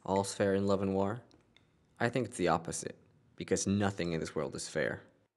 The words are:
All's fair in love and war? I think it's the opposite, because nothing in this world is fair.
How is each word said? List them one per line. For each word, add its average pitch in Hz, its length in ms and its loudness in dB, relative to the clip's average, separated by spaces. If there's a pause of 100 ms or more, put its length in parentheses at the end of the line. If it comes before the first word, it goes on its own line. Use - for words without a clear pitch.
All's 98 280 0
fair 101 220 2
in 98 120 2
love 98 140 2
and 95 140 0
war? 98 260 0 (760)
I 117 100 2
think 120 180 0
it's - 100 -12
the 90 100 2
opposite, - 480 0 (400)
because 87 320 -2
nothing 98 460 2
in 82 60 0
this 82 160 -6
world 71 200 -4
is - 140 -8
fair. 65 340 -2 (340)